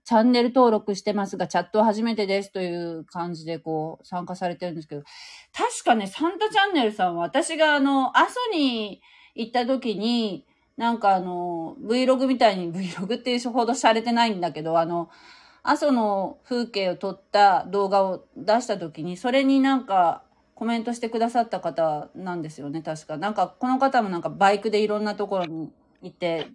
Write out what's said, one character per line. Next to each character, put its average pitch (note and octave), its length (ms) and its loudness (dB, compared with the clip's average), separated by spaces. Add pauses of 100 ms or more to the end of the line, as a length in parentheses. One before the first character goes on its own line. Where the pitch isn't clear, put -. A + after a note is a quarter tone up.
「チ A#3 100 0
ャ A3 80 8
ン B3 100 6
ネ A#3+ 100 4
ル B3 60 2
登 B3 220 6
録 G#3+ 240 0
し F#3 80 -8
て G#3 100 -2
ま G3+ 140 -2
す G3 100 -10
が、 F3+ 100 -2
チ F3+ 120 -2
ャ F3+ 60 0
ッ - 60 -16
ト G#3+ 100 2
は A3+ 40 6
初 A3 180 2
め A#3 120 0
て G3+ 120 -2
で G3 160 0
す」 G3+ 100 -16
と F#3+ 80 -6
い F3 140 -4
う E3+ 300 -8
感 F3 300 -8
じ D#3+ 100 -12
で E3 140 -6
こ D#3+ 440 -6
う - 40 -20
参 F3 180 -8
加 F#3 100 -10
さ F#3 140 -4
れ F3 80 -6
て F3+ 100 -8
る F3 60 -6
ん - 40 -10
で D#3+ 60 -10
す D3+ 60 -20
け D3 80 -12
ど、 C#3+ 60 -10 (500)
確 - 320 -4
か C4 100 4
ね、 G3+ 120 0
サ D4 220 -4
ン G4 100 -6
タ G#4+ 100 0
チ G#4+ 100 0
ャ G4+ 120 4
ン F#4 40 -2
ネ C4 100 2
ル G#3+ 80 0
さ F#3+ 160 0
ん E3+ 80 -4
は E3+ 60 -2
私 C#4 340 -2
が D4+ 180 4
あ C#4+ 60 2
の、 C4+ 380 2
阿 D#4 100 6
蘇 - 60 -14 (180)
に A#3+ 500 -2 (320)
行 A3+ 160 -6
っ - 20 -8
た B3 140 0
時 B3+ 300 -2
に、 G#3+ 500 -2 (300)
な A#3 160 0
ん A3 80 -4
か G3 140 4
あ F#3 60 2
の、 F3 640 -6
Vlog B3+ 440 2
み C4 120 0
た A#3 120 6
い F#3+ 80 0
に、 E3+ 140 -4
<laughs> - 0 -
Vlog F#3 440 -4
っ - 20 -14
て B3 160 -4
い - 20 0
う A#3+ 140 -6
ほ A#3 160 0
ど A#3 80 0
さ A#3 180 4
れ A3+ 80 2
て A#3 120 -2
な A#3 140 2
い G#3+ 80 -2
ん F#3 60 -6
だ E3+ 120 -2
け D#3 100 -10
ど、 D#3+ 160 0
あ E3 80 2
の、 E3+ 240 -4 (520)
阿 C#4 140 2
蘇 D4 160 2
の G#3 520 0
風 A#3+ 240 -4
景 F#3+ 200 -2
を F3 80 -2
撮 G3 160 -6
っ - 80 -14 (100)
た G3 360 6
動 G3 240 0
画 G3 140 4
を F#3 200 -4 (120)
出 G#3+ 260 2
し - 40 -12
た G3+ 120 -4
時 D#3+ 240 -10
に、 F3 160 -8
そ B3 120 -4
れ C4+ 140 2
に C4+ 160 4
な C4+ 160 4
ん B3+ 100 -4
か F#3+ 360 2 (320)
コ A3 100 -10
メ A#3 140 -2
ン A3 60 -6
ト A#3+ 100 -4
し A#3 40 -10
て A3+ 120 -6
く A#3 80 -4
だ A#3 100 0
さ A#3 140 0
っ A3+ 80 -4
た F3+ 100 -6
方 D#3 540 -2
な F3+ 220 -8
ん E3 60 -6
で D#3 60 -8
す D3+ 140 -14
よ C#3+ 80 -8
ね、 D#3+ 100 -6
確 D#3 260 -10
か。 D#3 120 -10
な G3 120 -4
ん G#3+ 40 -6
か F#3 240 -2
こ B3+ 100 -2
の C4 100 0
方 C4+ 240 2
も G3+ 60 -4
な F3 100 -4
ん E3 40 -6
か D#3+ 80 -4
バ F#3+ 220 4
イ G3+ 80 0
ク A3 100 -4
で G#3 120 2
い G#3+ 40 2
ろ G#3 120 -2
ん G#3+ 60 -2
な G#3 100 -4
と G3+ 140 -4
こ G3 100 -2
ろ F3 80 -2
に D#3+ 240 -8 (300)
行 F3+ 140 -16
っ - 20 -20
て、 E3 380 -2